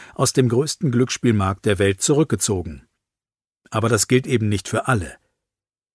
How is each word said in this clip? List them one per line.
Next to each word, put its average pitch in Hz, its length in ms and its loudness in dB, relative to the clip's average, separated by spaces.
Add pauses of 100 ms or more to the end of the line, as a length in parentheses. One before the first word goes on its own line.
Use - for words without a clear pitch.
(140)
aus 135 180 0
dem 127 160 2
größten 135 440 -2
Glücksspielmarkt 110 760 0
der 101 140 2
Welt 98 220 0
zurückgezogen. 101 840 -2 (840)
Aber 110 180 0
das 113 180 0
gilt 127 220 2
eben 110 200 0
nicht 104 200 -4
für - 180 -4
alle. 104 300 -2 (800)